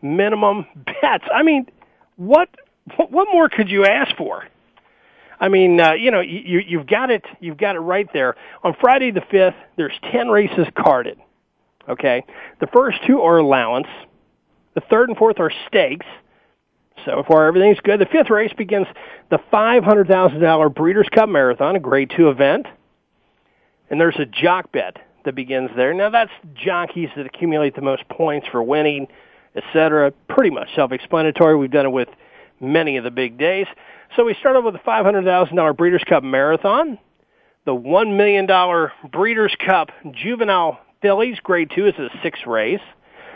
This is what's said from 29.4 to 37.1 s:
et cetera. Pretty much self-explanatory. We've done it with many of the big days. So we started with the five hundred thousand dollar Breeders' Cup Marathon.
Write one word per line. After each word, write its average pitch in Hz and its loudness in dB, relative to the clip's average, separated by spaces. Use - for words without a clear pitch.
et - -8
cetera. 156 2
Pretty 240 2
much 135 -8
self-explanatory. 156 0
We've 139 -2
done 143 0
it 131 -4
with 127 -4
many 147 -2
of 120 -6
the 123 -8
big 123 -6
days. 185 -2
So 240 2
we 226 -2
started 262 2
with 226 -4
the 165 -18
five 226 -2
hundred 196 0
thousand 180 0
dollar 160 2
Breeders' 175 0
Cup 151 2
Marathon. 160 -2